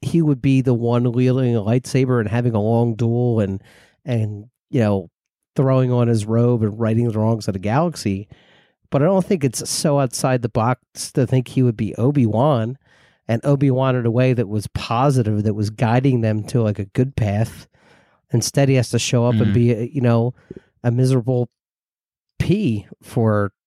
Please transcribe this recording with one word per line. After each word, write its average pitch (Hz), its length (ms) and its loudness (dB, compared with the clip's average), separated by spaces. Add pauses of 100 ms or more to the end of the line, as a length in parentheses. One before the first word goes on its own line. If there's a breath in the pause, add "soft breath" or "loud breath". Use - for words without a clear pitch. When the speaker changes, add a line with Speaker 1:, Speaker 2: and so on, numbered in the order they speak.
Speaker 1:
he 143 220 0
would 143 180 0
be 135 200 2
the 127 120 2
one 120 380 0
wielding 127 440 2
a 113 60 0
lightsaber 127 580 0
and 104 80 -2
having 120 280 -2
a 104 60 2
long 117 340 0
duel 117 440 0
and, 98 220 -2 (420 soft breath)
and, 107 420 -4 (260)
you - 80 0
know, 101 320 0 (440)
throwing 131 360 2
on 123 160 2
his 113 180 0
robe 117 380 2
and 107 160 -2
righting 113 280 0
the 107 120 -2
wrongs 110 280 0
of 104 60 -4
the 95 60 -6
galaxy. 107 680 -2 (600 soft breath)
But 139 140 0
I - 20 2
don't 190 180 2
think 180 200 -2
it's - 260 -4
so 143 300 0
outside 131 420 -2
the 117 80 -4
box - 640 -4
to 131 160 0
think 127 220 0
he - 120 0
would 120 160 2
be 104 180 -4
Obi-Wan, 123 840 0 (480 soft breath)
and 113 180 -2
Obi-Wan 135 500 2
in 123 100 -2
a 117 60 2
way 127 220 2
that 117 160 -2
was 104 180 -4
positive, 117 760 0
that 107 100 0
was 104 160 -2
guiding 123 520 0
them 107 240 -2
to, 123 160 -2
like, 107 180 -2
a 98 60 -6
good 127 300 -2
path. 107 520 -4 (640 soft breath)
Instead, 135 380 0
he 135 60 2
has 123 140 0
to 120 100 0
show 120 260 0
up 120 100 2
and 110 100 2
Speaker 2:
Mm-hmm. 107 80 0
Speaker 1:
be, 120 180 4
a, 110 120 -2
you 120 180 -6
know, 120 320 0 (500 loud breath)
a 120 80 0
miserable 123 580 0 (880)
pea 151 480 0 (160)
for 107 480 0 (160)